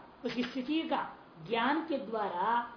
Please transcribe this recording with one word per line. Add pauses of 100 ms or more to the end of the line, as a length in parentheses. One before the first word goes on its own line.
(240)
उसकी
स्थिति
का (320)
ज्ञान
के
द्वारा